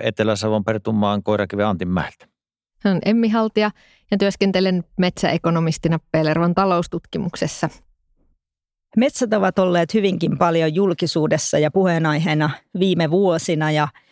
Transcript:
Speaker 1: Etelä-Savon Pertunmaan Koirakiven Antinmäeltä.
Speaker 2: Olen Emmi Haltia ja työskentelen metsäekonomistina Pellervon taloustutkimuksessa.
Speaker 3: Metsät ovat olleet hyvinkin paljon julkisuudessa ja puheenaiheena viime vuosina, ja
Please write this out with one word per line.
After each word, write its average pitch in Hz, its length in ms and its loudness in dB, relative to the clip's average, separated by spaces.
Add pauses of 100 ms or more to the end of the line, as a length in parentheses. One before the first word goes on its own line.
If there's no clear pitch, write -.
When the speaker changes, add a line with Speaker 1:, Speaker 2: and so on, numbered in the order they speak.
Speaker 1:
Etelä-Savon 107 640 -2
Pertunmaan 104 600 -2
Koirakiven 101 440 -2
Antinmäeltä. 90 600 -4 (580)
Speaker 2:
Olen 190 200 0
Emmi 226 240 2
Haltia 214 420 0 (400)
ja 202 60 0
työskentelen 190 680 0 (140)
metsäekonomistina 165 1000 0 (120)
Pellervon 160 440 2
taloustutkimuksessa. 175 1120 -2 (1300)
Speaker 3:
Metsät 240 360 0
ovat 196 260 0
olleet 175 340 2
hyvinkin 185 440 0
paljon 165 380 2
julkisuudessa 160 840 0
ja 151 120 2
puheenaiheena 160 800 0 (300)
viime 175 300 2
vuosina, 165 640 0
ja 151 160 0 (240)